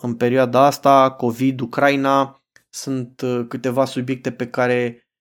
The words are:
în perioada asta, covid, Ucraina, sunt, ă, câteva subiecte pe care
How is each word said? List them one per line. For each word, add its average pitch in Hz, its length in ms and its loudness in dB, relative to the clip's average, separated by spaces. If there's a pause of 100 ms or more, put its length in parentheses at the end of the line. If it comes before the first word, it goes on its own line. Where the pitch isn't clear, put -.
în 120 140 -6
perioada 123 500 2
asta, 135 480 4
covid, 127 480 -4
Ucraina, 139 840 0 (280)
sunt, 131 500 -10
ă, 123 240 -2
câteva 131 400 -2
subiecte 127 480 -6
pe 120 160 -8
care 123 600 -2 (120)